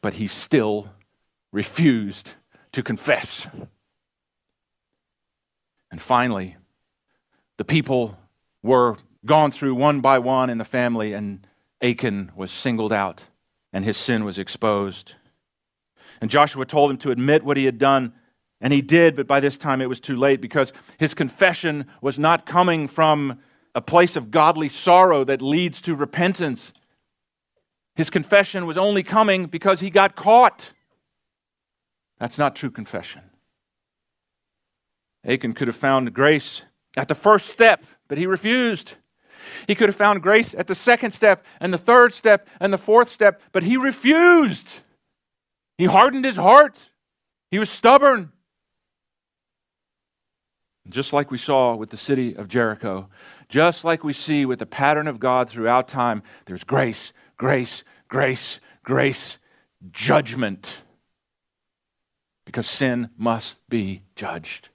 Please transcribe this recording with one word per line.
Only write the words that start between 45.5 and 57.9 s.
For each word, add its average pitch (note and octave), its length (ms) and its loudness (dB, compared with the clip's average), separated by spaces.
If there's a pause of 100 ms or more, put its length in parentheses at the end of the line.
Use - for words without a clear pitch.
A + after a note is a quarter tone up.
He E3 60 0
hardened B3 400 4
his B3+ 140 -4
heart. B3 400 6 (760)
He F#3+ 80 -2
was G#3+ 100 -2
stubborn. C4 600 4 (2500)
Just C3 240 -8
like C#3+ 200 -2
we C3 60 -8
saw B2+ 380 0
with G#2+ 140 -12
the A2+ 80 -20
city C3 360 -4
of G#2 140 -14
Jericho, G#2 600 -4 (400)
just D#3+ 340 0
like E3 220 -2
we C#3+ 80 -6
see D3 320 -2
with B2+ 140 -4
the - 60 -10
pattern D3+ 440 -2
of A#2+ 100 -12
God B2+ 300 0
throughout A#2+ 400 -2
time, A#2+ 340 -4 (220)
there's F2+ 180 -14
grace, C3 480 -4 (260)
grace, B2+ 460 -4 (260)